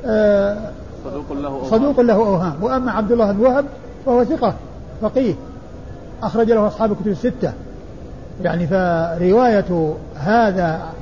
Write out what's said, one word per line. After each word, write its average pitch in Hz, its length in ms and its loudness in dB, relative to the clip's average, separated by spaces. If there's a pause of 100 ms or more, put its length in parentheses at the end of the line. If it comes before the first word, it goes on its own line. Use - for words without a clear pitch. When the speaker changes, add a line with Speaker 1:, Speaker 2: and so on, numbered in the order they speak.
Speaker 1:
آه، 208 520 2 (480)
Speaker 2:
صدوق - 280 -10
له 143 140 -6
أوهام. 135 220 -6
Speaker 1:
صدوق 262 300 4
له 240 140 6
أوهام. 190 480 2
وأما 254 300 0
عبد 208 200 0
الله 226 200 4
بن 208 140 2
وهب 269 200 4 (400)
فهو 247 180 4
ثقة 226 300 0 (480)
فقيه، 220 320 0 (880)
أخرج 220 280 2
له 214 160 6
أصحاب 220 240 0
الكتب 202 160 -2
الستة، 196 460 -2 (880)
يعني 170 240 0
فرواية 180 1300 2 (220)
هذا 185 680 2 (200)